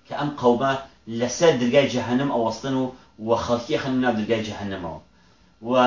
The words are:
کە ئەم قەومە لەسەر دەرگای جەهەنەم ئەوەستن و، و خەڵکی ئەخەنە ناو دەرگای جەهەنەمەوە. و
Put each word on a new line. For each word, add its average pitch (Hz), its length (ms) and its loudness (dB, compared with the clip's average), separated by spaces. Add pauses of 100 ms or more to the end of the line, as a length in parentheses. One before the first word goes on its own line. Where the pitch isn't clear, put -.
کە 113 120 -12
ئەم 147 100 -2 (120)
قەومە 107 300 4 (480)
لەسەر 147 420 4
دەرگای 123 320 4
جەهەنەم 123 420 0
ئەوەستن 123 460 -2
و، 131 40 0 (420)
و - 20 -4 (140)
خەڵکی 117 320 -2
ئەخەنە 131 280 -2
ناو 123 160 2
دەرگای 107 280 -2
جەهەنەمەوە. 98 520 -10 (720)
و 127 40 0 (140)